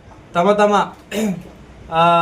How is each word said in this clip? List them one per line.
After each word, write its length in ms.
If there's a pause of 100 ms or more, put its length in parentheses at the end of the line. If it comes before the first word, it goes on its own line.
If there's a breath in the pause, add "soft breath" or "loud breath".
(340)
తమ 180
తమ, 200 (400)
<clears throat> 880
ఆ, 40 (200)